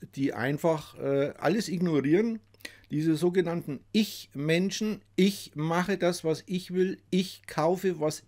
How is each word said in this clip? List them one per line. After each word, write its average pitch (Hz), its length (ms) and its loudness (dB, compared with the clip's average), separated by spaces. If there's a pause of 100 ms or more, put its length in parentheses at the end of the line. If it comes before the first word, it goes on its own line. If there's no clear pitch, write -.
(140)
die 139 200 -2
einfach, 147 640 -2
äh, 139 400 0
alles 196 280 2
ignorieren. 175 720 2 (520)
Diese 156 240 2
sogenannten 170 640 0 (120)
Ich-Menschen, 190 1080 0 (140)
ich 196 400 2
mache 170 420 0
das, 175 260 0
was 160 220 -2
ich 180 300 -6
will, 185 240 0 (100)
ich - 380 -2
kaufe, 175 520 0
was 151 280 -2